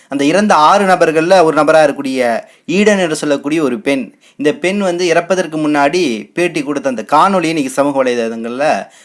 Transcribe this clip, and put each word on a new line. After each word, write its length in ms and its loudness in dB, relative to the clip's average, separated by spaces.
அந்த 140 -2
இறந்த 320 2
ஆறு 300 4
நபர்கள்ல 580 4
ஒரு 180 2
நபரா 40 2
இருக்கக்கூடிய 720 2
ஈடன் 320 2
என்று 180 -2
சொல்லக்கூடிய 480 -2
ஒரு 160 -2
பெண், 340 -4
இந்த 180 0
பெண் 240 -4
வந்து 300 -2
இறப்பதற்கு 500 -2
முன்னாடி 760 -2
பேட்டி 300 -4
கொடுத்த 260 -6
அந்த 220 -6
காணொளியை 320 2
இன்னைக்கு 280 -4
சமூக 320 0
வலைதளங்கள்ல 840 -4